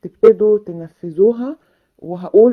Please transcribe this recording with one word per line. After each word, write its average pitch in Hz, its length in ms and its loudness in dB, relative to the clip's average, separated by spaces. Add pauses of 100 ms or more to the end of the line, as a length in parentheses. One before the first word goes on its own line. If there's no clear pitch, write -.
تبتدوا 214 560 0
تنفذوها، 196 1000 -4 (420)
وهقول 180 540 2